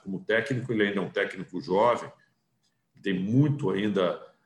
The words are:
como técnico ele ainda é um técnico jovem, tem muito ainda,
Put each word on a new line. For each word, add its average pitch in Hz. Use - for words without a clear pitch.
como 95
técnico 113
ele 107
ainda 101
é 92
um 80
técnico 92
jovem, 95
tem 98
muito 110
ainda, 95